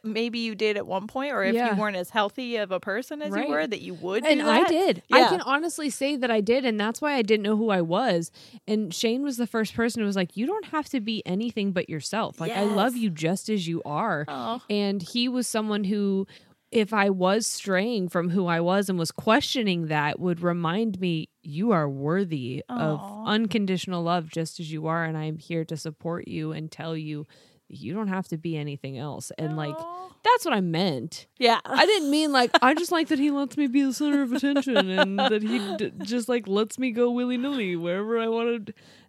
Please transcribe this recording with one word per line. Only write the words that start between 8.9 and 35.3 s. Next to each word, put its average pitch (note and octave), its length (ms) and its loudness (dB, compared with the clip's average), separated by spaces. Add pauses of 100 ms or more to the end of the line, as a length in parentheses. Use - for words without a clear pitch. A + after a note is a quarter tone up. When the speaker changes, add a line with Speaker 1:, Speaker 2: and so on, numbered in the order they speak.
Speaker 2:
Shane A#3+ 300 0
was C#4 140 -4
the A#3+ 100 -2
first A3 260 -2
person A#3 280 -2
who G#3 40 0
was G3+ 100 0
like, F#3 220 -2
"You A3 80 0
don't G4 200 -2
have D#4 240 -4
to C4 120 -2
be A3 240 -4
anything G3+ 460 -2
but F3 180 -2
yourself. E3+ 500 -6
Like, E3 120 -4
I G3 120 0
love G#3 300 2
Speaker 1:
Yes. A#3+ 80 -4
Speaker 2:
you G#3+ 80 0
just D#3+ 400 -2
as G3 180 0
you E3+ 180 -4
are." D3+ 420 -2
Speaker 1:
Aw. D3+ 320 -6 (100)
Speaker 2:
And G3+ 320 0
he A#3+ 280 -2
was B3 180 -2
someone G#3+ 380 -2
who, G3 420 0 (440)
if G#3+ 220 2
I G3+ 160 4
was F#3+ 380 2
straying G3 600 0
from F3+ 220 0
who F3+ 160 2
I E3+ 120 2
was F#3+ 300 2
and F#3 100 0
was D#3+ 140 -2
questioning G#3+ 760 2
that, D3+ 320 0
would E3+ 220 0
remind F3 580 0
me, E3+ 300 -2 (120)
"You F3 300 -2
are D#3 160 4
worthy C#3+ 800 -2
of D#3 320 -2
Speaker 1:
Aw. G#2 280 -12
Speaker 2:
unconditional F#3+ 760 0
love E3+ 260 0
just D#3+ 300 -6
as D#3+ 140 -8
you D#3 140 -6
are, E3 180 0
and D#3+ 100 -4
I D#3 80 -6
am D#3 140 -6
here E3 260 -6
to E3 140 -8
support E3 500 -8
you D#3+ 240 -6
and D#3 180 -8
tell E3 280 -8
you D3+ 280 -8 (440)
that - 80 -18
you C#3 160 -10
don't G#3 160 -4
have F#3 180 -4
to E3+ 100 -6
be D#3+ 200 -4
anything C#3+ 400 -8
else." C#3 400 -8
And, D#3 180 -4
like, D#3 240 -4
Speaker 1:
Aw. F4 300 -12 (120)
Speaker 2:
that's A#4 220 4
what D#4+ 100 0
I G#3+ 60 2
meant. E3 680 -2 (120)
Speaker 1:
Yeah. A#3 240 6
Speaker 2:
I C4+ 220 6
didn't F4+ 260 4
mean, D4+ 220 4
like, B3 180 4 (100)
I B3+ 120 8
just E4+ 180 0
like E4 160 2
that D4+ 120 2
he D4 120 2
lets C#4 240 -2
me D4 120 2
be C4+ 160 4
the C4+ 100 2
center C#4+ 280 2
of B3 120 0
attention C4+ 560 2
and G3 280 2
that A3 260 2